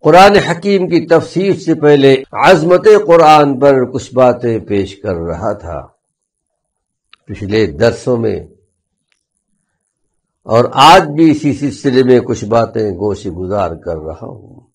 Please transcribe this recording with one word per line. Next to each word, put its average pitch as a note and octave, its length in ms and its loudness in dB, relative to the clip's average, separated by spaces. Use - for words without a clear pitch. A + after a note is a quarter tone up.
قرآن F#3+ 360 6
حکیم F3+ 500 -2
کی E3 200 -2
تفسیر F3+ 460 -2
سے D#3+ 220 -4
پہلے C#3 480 2
عظمت F3 560 2
قرآن D3+ 540 4
پر C#3 240 2
کچھ B2 300 -12
باتیں A#2+ 440 0
پیش G2 380 -6
کر G2 180 -8
رہا E2+ 380 -8
تھا E2+ 340 -14
پچھلے G#2 400 -4
درسوں A2 500 -2
میں، G#2 240 -4
اور A#2 300 0
آج D#3+ 300 6
بھی D#3 280 0
اسی C#3+ 220 -2
سلسلے C3 500 -2
میں B2 180 4
کچھ A#2+ 240 -8
باتیں A2+ 460 -2
گوش F#2+ 360 -8
گزار F#2 320 -6
کر E2 260 -10
رہا D#2 300 -14
ہوں۔ - 340 -20